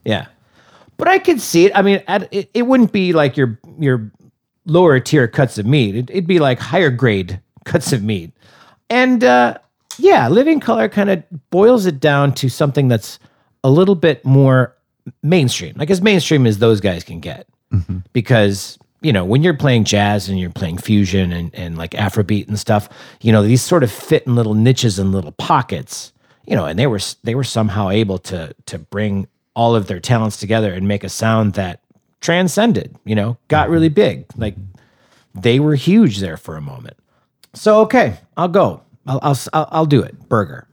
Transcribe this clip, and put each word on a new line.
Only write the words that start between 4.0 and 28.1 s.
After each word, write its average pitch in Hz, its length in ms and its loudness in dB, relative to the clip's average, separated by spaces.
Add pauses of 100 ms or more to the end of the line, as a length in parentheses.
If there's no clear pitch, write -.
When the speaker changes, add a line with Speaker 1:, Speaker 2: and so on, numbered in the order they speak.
Speaker 1:
lower 160 360 4
tier 127 280 2
cuts 131 300 -2
of 104 80 -4
meat. 117 300 0
It, 123 140 -6
it'd 185 160 -4
be, 180 120 2
like, 139 220 2
higher 165 280 0
grade 101 520 -2 (240)
cuts - 280 -2
of 113 100 -2
meat. 98 300 -6 (560)
And, 247 340 2
uh, 247 360 2 (400)
yeah, 262 300 4
Living 277 320 2
Color 226 280 0
kinda 196 340 0 (280)
boils 214 340 4
it 156 160 -2
down 143 340 2
to - 140 -2
something 139 400 0
that's 113 300 -2 (460)
a 135 60 4
little 185 260 4
bit 156 280 0
more 131 500 4 (480)
mainstream, 143 540 0
like, 151 140 -6
as 190 100 2
mainstream 165 460 2
as 104 120 2
those 113 220 4
guys 92 240 -4
can 82 160 -14
get. - 260 -14 (260)
Speaker 2:
Mm-hmm. 92 260 -4 (140)
Speaker 1:
Because, 104 680 0 (220)
you 156 120 0
know, 95 120 0
when 113 180 0
you're 175 140 2
playing 123 280 2
jazz 104 440 0
and 98 100 -4
you're 90 120 -6
playing 85 280 -8
fusion 95 540 0
and, 85 220 -8
and, 85 240 -10
like, 82 140 -10
Afrobeat 101 560 -4
and 104 100 -6
stuff, 104 300 -2 (340)
you 117 100 2
know, 107 100 6
these 117 200 2
sort 175 200 2
of 113 80 0
fit - 360 -2
in 123 80 0
little 110 200 0
niches 113 440 2
and 95 140 -2
little 90 200 -4
pockets, - 800 -6 (340)
you 226 80 -4
know, 90 120 -2
and 73 120 -6
they 131 80 0
were 120 100 -2
s-, - 280 -10
they 117 100 -4
were 135 100 -4
somehow 104 440 -2
able 98 300 -2